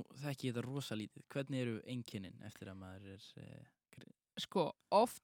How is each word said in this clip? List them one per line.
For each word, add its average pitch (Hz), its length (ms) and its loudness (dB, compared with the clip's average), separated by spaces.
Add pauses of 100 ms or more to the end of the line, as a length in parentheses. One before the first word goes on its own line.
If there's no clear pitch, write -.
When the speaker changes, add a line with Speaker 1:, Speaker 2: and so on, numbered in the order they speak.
(200)
Speaker 1:
þekki 139 300 0
ég 113 60 2
þetta 120 100 0
rosa 131 340 -2
lítið. - 320 -6
Hvernig 135 320 0
eru 117 120 2 (120)
einkennin 113 600 -6
eftir 101 260 -10
að 95 80 -12
maður 95 320 -10
er, 98 140 -14 (100)
eh, - 320 -14 (260)
gr- - 160 -18 (260)
Speaker 2:
Sko, - 280 4 (260)
oft 226 320 8